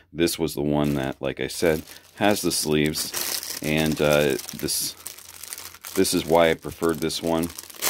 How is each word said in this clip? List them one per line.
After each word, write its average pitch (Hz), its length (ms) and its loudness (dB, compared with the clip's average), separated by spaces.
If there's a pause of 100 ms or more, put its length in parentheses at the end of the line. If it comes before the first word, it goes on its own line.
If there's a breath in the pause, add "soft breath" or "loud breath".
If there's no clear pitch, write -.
(120)
This 82 260 0
was 80 160 -2
the 71 80 -4
one 73 320 2
that, 65 260 -4
like 67 200 -4
I 65 80 -4
said, 80 340 0 (340 loud breath)
has 104 260 2
the 85 100 2
sleeves, - 1120 -2
and, 78 360 0
uh, 73 380 4 (200)
this, - 360 -4 (1040)
this 95 180 2
is 82 120 0
why 82 260 6
I - 20 4
preferred 80 460 -2
this 80 240 -4
one. 82 260 0 (400)